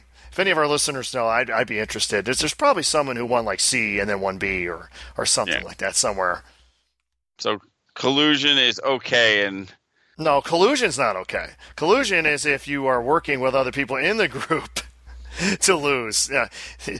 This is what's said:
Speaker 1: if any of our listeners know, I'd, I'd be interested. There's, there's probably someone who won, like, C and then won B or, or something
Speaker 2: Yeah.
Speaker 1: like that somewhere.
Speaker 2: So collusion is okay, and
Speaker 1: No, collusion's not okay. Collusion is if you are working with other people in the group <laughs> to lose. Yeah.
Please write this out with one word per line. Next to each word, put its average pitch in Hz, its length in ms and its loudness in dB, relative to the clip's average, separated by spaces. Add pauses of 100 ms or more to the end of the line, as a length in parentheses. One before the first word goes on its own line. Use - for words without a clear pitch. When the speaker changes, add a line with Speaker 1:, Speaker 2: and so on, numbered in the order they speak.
(320)
Speaker 1:
if - 80 -4
any 190 120 2
of 165 60 2
our 151 100 4
listeners 143 460 -2
know, 120 140 0
I'd, 117 240 2
I'd 113 160 0
be 110 120 -4
interested. 104 460 -2
There's, 123 140 0
there's 151 140 -2
probably 262 300 2
someone 139 340 0
who 120 80 -4
won, 117 200 2
like, 95 140 -2
C 107 400 0
and 101 100 0
then 98 120 -2
won 95 160 -2
B 92 300 -2
or, 87 220 -10 (280)
or - 80 -2
something 92 360 0
Speaker 2:
Yeah. - 60 -10
Speaker 1:
like - 100 -16
that - 180 -4
somewhere. 95 480 0 (960)
Speaker 2:
So 107 220 -2 (360)
collusion 143 640 2
is 123 220 2
okay, 113 680 2
and 98 260 -6 (460)
Speaker 1:
No, 147 240 2
collusion's 196 560 2
not 113 200 2
okay. 92 320 -6 (260)
Collusion 190 500 2
is 147 200 0
if 139 220 0
you 143 200 -2
are 127 140 2
working 139 400 0
with 131 120 2
other 127 200 0
people 135 240 -2
in 170 180 0
the 202 140 2
group - 500 -4 (340)
<laughs> - 460 -4
to 190 160 4
lose. 135 560 0
Yeah. 127 160 2 (520)